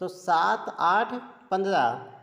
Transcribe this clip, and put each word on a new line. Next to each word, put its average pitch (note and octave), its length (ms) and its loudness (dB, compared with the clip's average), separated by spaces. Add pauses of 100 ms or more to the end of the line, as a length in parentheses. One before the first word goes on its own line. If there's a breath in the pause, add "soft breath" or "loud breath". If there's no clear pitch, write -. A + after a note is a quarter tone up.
तो F#3 80 -6
सात F3+ 720 0
आठ G#3+ 320 2 (380)
पन्द्रह, F#3+ 400 2 (320)